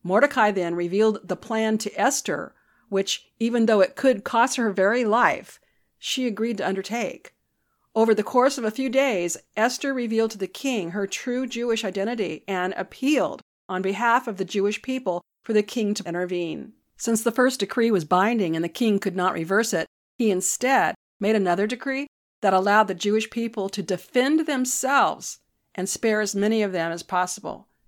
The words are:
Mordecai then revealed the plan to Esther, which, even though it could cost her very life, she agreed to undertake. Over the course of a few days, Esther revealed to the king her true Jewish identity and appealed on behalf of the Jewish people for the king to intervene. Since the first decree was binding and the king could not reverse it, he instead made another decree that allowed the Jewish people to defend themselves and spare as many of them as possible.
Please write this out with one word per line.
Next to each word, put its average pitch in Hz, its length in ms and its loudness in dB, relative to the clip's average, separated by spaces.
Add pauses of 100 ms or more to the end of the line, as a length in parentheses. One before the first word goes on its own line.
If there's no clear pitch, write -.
Mordecai 220 480 2
then 175 240 -2
revealed 196 540 0
the 185 80 -4
plan 220 420 -2
to - 220 -6
Esther, 202 540 -2 (340)
which, - 380 -4 (120)
even 226 280 2
though 214 140 4
it - 160 2
could 247 280 2
cost 247 320 2
her 226 140 0
very 202 340 2
life, 208 560 0 (380)
she - 280 -4
agreed 220 320 -2
to 196 80 -4
undertake. 196 680 -4 (600)
Over 220 200 4
the 208 80 0
course 262 360 2
of 233 60 -4
a 214 60 0
few 262 200 -4
days, 220 480 0 (180)
Esther 247 360 0
revealed 226 400 0
to 208 60 -16
the 190 80 -4
king 220 440 -4
her 202 160 -4
true 247 400 -4
Jewish 233 380 -4
identity 196 640 -4
and 185 300 -2
appealed 254 640 -2 (280)
on 185 140 -4
behalf 233 460 0
of 196 80 -6
the 185 80 -4
Jewish 202 380 -2
people 254 400 -4 (200)
for 226 100 -6
the 208 120 4
king 208 300 -2
to 196 100 -6
intervene. 175 680 -4 (220)
Since 226 260 -2
the 220 100 0
first 254 260 2
decree 226 320 0
was 180 140 2
binding 185 500 2
and 165 100 -2
the 170 40 -4
king 208 300 0
could 185 180 -2
not 180 160 2
reverse 180 400 0
it, 160 140 0 (300)
he 220 140 2
instead 185 640 2 (240)
made 214 160 2
another 190 320 2
decree 262 400 -4 (360)
that 190 120 4
allowed 202 320 4
the 202 80 -4
Jewish 214 360 0
people 220 400 -4
to 202 120 -6
defend 262 640 0
themselves 254 920 0 (360)
and 185 140 -4
spare 214 320 0
as 202 160 -4
many 214 260 2
of 202 80 0
them 165 220 -2
as 170 100 -8
possible. - 640 -4 (220)